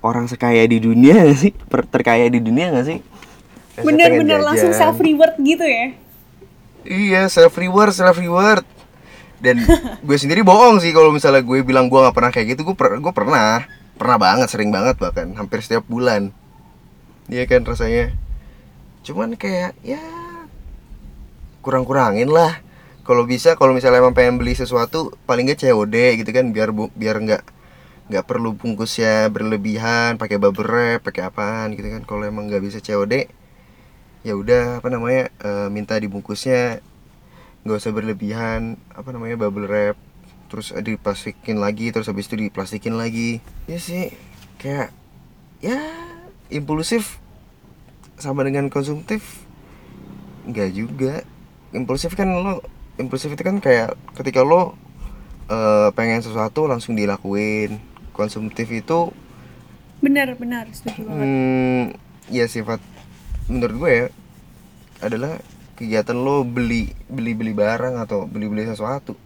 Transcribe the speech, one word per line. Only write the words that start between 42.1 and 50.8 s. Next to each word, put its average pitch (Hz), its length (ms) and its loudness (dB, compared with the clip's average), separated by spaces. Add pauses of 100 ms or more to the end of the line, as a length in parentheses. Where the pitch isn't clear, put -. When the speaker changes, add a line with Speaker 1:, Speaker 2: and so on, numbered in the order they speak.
Speaker 1:
itu 107 80 -6
diplastikin 104 560 -8
lagi. 117 480 -6 (240)
Ya 170 160 -12
sih, 175 320 -10 (480)
kayak, 139 320 -8 (640)
ya, 226 160 -6 (720)
impulsif 156 720 -6 (960)
sama 135 320 -4
dengan 139 240 -2
konsumtif 151 720 -8 (1080)
nggak 107 240 -4
juga. 131 540 -6 (480)